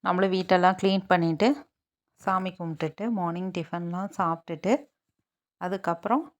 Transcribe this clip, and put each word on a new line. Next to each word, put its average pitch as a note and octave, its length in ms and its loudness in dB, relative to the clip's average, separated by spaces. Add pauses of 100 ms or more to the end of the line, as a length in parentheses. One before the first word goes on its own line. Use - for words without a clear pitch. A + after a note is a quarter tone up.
நம்மளும் F#3 300 2
வீட்டெல்லாம் F#3 460 4
க்ளீன் F#3+ 300 0
பண்ணிட்டு E3+ 360 4 (760)
சாமி F#3 320 -2
கும்பிட்டுட்டு E3 460 -6 (160)
மார்னிங் F3 380 -4
டிஃபன்லாம் F3 640 -6
சாப்பிட்டுட்டு E3+ 540 -2 (920)
அதுக்கப்புறம் F#3+ 580 -2 (160)